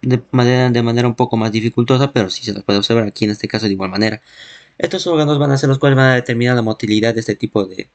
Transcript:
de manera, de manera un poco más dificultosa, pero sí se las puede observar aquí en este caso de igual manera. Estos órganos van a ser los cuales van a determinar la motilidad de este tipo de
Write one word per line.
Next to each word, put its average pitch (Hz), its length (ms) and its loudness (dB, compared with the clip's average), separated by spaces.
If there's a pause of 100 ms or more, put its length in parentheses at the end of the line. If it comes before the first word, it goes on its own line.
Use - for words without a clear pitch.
de 127 180 0 (120)
manera, 127 380 4
de 120 120 2
manera 117 240 0
un 113 80 0
poco 113 220 -2
más 110 160 0
dificultosa, 120 600 0
pero 101 180 0
sí - 140 -10
se 107 80 -6
las 98 120 -8
puede 101 160 0
observar 113 240 0
aquí 104 220 -4
en 104 40 0
este 104 160 -6
caso 110 200 -4
de 101 80 0
igual 95 160 -6
manera. 107 300 -2 (560)
Estos 175 320 -4
órganos 151 320 2
van 143 100 0
a 139 60 2
ser 139 120 0
los 135 120 2
cuales 139 160 4
van 131 140 6
a 127 40 4
determinar 120 400 0
la 120 80 0
motilidad 110 500 0
de 110 60 -2
este 113 160 -4
tipo 104 300 -2
de 95 300 -12